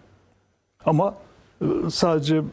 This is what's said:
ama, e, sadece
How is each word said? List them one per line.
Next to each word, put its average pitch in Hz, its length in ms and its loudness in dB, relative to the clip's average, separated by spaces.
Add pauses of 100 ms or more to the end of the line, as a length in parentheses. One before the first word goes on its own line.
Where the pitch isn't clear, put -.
(880)
ama, 175 280 2 (480)
e, - 20 -2 (260)
sadece 156 520 2 (100)